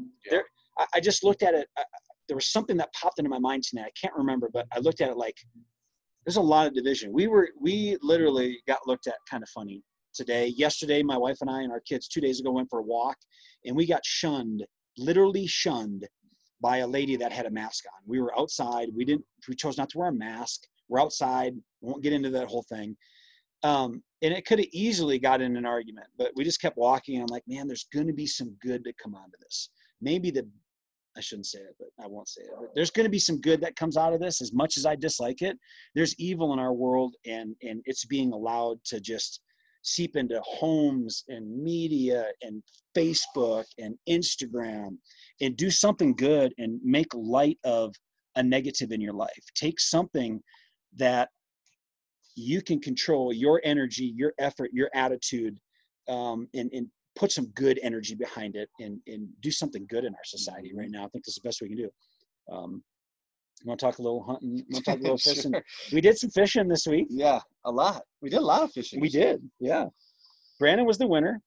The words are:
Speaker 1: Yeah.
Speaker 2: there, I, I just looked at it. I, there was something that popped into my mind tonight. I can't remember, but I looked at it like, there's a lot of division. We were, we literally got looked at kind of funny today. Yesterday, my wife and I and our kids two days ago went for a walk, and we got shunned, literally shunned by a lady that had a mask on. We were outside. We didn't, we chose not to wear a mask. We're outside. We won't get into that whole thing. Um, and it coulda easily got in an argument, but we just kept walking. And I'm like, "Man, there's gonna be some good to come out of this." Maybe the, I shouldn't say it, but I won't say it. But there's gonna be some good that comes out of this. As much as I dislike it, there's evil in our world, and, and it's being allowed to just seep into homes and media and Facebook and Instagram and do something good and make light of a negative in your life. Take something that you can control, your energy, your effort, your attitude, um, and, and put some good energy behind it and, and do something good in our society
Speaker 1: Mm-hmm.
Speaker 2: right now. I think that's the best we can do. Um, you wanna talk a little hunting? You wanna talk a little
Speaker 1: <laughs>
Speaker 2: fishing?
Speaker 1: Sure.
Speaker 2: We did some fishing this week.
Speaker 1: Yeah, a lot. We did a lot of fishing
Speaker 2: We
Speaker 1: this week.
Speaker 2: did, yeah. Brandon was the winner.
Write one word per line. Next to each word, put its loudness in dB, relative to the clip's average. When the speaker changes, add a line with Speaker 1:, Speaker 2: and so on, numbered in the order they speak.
Speaker 1:
Yeah. -4
Speaker 2:
there, 4
I, 2
I 6
just 2
looked 4
at 6
it. 2
I, -2
there -4
was -2
something 0
that -2
popped -2
into 0
my -2
mind 0
tonight. -6
I -10
can't -4
remember, 0
but -2
I -2
looked 2
at 2
it -4
like, -4
there's 0
a 6
lot 8
of 0
division. 0
We 4
were, 8
we 2
literally 4
got 2
looked -2
at -4
kind -8
of -16
funny -12
today. 0
Yesterday, 2
my 0
wife 0
and -4
I -4
and -6
our -6
kids -6
two -4
days 2
ago -2
went 0
for -2
a -4
walk, -2
and -4
we 4
got 0
shunned, -2
literally 4
shunned -2
by 2
a 0
lady 0
that -2
had -6
a -6
mask -6
on. -20
We 0
were -2
outside. -2
We -2
didn't, 0
we -8
chose -4
not -4
to -10
wear 0
a 0
mask. -8
We're 2
outside. 0
We -8
won't -8
get 0
into 0
that -2
whole -4
thing. -10
Um, 0
and 2
it -6
coulda 4
easily 0
got 4
in 0
an -4
argument, -4
but 0
we -2
just -2
kept -2
walking. 2
And -2
I'm -4
like, -8
"Man, -8
there's -8
gonna 0
be -6
some -6
good -4
to -10
come -12
out -20
of -20
this." -12
Maybe 0
the, -4
I -16
shouldn't -12
say -12
it, -20
but -16
I -14
won't -14
say -16
it. -18
But -14
there's 2
gonna 4
be 0
some 0
good 4
that -4
comes -2
out 4
of 0
this. -4
As -8
much 2
as -4
I 4
dislike -4
it, -2
there's 2
evil -2
in 0
our 0
world, 2
and, -10
and -10
it's -6
being -2
allowed -2
to -8
just -8
seep -4
into 0
homes 0
and -10
media 0
and -12
Facebook 0
and -10
Instagram -2
and 0
do 0
something 4
good 4
and -4
make 4
light 2
of 0
a 2
negative 0
in -2
your -4
life. -6
Take -2
something 0
that 4
you -2
can -2
control, 0
your 4
energy, 0
your 0
effort, -2
your 0
attitude, -2
um, -4
and, -4
and -6
put 0
some -2
good 4
energy -4
behind -8
it -8
and, -12
and -12
do -4
something -6
good -2
in -6
our -18
society -10
Speaker 1:
Mm-hmm. -10
Speaker 2:
right -10
now. -8
I -14
think -12
that's -10
the -10
best -6
we -10
can -8
do. -6
Um, -12
you -14
wanna -6
talk 0
a -10
little -2
hunting? -6
You -6
wanna -6
talk 0
a -8
little 2
Speaker 1:
<laughs> -
Speaker 2:
fishing? -2
Speaker 1:
Sure. -2
Speaker 2:
We 6
did 8
some -4
fishing 4
this 2
week. 2
Speaker 1:
Yeah, 4
a -4
lot. 2
We -8
did 2
a 2
lot 6
of -2
fishing -6
Speaker 2:
We 4
Speaker 1:
this 0
week. 6
Speaker 2:
did, 2
yeah. 0
Brandon 6
was 4
the 2
winner. 2